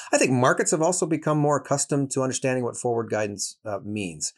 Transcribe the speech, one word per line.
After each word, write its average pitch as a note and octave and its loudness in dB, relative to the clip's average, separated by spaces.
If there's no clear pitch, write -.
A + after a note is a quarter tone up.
I D4 2
think E3+ 4
markets C#3+ 4
have D#3+ 2
also F3 2
become D#3 0
more D3 4
accustomed C#3 -2
to C3+ 0
understanding B2+ 0
what A2 -4
forward A#2 -2
guidance, G#2+ -4
uh, G2+ -6
means. F#2+ -6